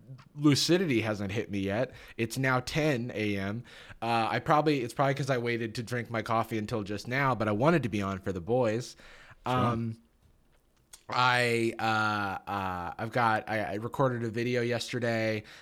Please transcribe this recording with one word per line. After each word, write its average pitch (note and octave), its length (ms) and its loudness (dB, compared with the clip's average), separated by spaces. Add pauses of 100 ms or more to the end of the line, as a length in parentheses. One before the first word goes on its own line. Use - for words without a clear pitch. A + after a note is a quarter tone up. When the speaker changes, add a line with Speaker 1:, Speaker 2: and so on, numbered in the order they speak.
(360)
Speaker 1:
lucidity D3 640 4
hasn't G#2 300 -2
hit G#2+ 180 -4
me G2+ 100 -2
yet. G2+ 320 0 (260)
It's A2+ 200 -2
now C3 220 2
ten B2+ 560 0
A G#2 220 0
M. G2+ 260 -4 (380)
Uh, A#2 280 2
I A#2 100 0
probably, D3 420 2
it's A#2 120 -6
probably C3+ 220 2
'cause C#3 160 -2
I B2+ 80 2
waited A#2 360 -2
to B2 80 -6
drink A#2 280 -6
my A2+ 100 -2
coffee A2+ 380 0
until G#2 240 -4
just G2 240 -8
now, C3 260 2
but G#2+ 140 0
I G#2+ 40 2
wanted C#3 320 4
to A#2+ 60 -2
be G2+ 140 -2
on F#2+ 160 -4
for G2 120 -6
the F2+ 100 -4
boys. A#2 540 0 (520)
Speaker 2:
Sure. B2+ 80 0
Speaker 1:
Um, A#2 420 0 (1120)
I, A#2+ 680 2
uh, G#2+ 720 0
uh, F#2 460 -4
I've A2 140 -6
got, A2+ 360 2
I, A2 120 -2
I F2 160 -4
recorded A#2+ 480 0
a A#2 60 -2
video A#2+ 340 0
yesterday, A2+ 800 -2 (180)